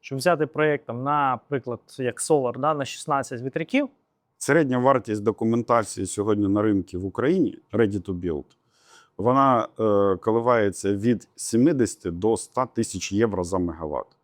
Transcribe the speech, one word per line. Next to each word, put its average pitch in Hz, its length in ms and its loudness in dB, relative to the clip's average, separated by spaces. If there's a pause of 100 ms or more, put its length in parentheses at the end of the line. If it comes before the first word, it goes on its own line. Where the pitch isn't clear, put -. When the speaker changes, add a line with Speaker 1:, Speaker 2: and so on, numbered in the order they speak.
Speaker 1:
щоб - 180 -8
взяти 151 280 2
проєкт, 147 400 -2
там, 120 160 -8
наприклад, 135 760 -2 (180)
як 123 220 -4
Solar, 131 380 0
да, 147 160 0
на 143 100 -4
шістнадцять 135 580 -4
вітряків? 165 460 -2 (500)
Speaker 2:
Середня 139 400 2
вартість 120 440 2
документації 113 840 0
сьогодні 104 420 0
на 104 140 2
ринку 98 360 0
в 92 60 -6
Україні, 135 540 0 (140)
ready 104 360 0
to 90 120 -4
build, 80 240 -4 (720)
вона, 127 520 2 (120)
е, 101 360 4
коливається 110 800 2
від 104 420 0
сімдесяти 120 760 0
до 92 220 0
ста 123 340 -4
тисяч - 460 -6
євро 101 320 -2
за 90 140 -4
мегаватт. 80 480 -6 (180)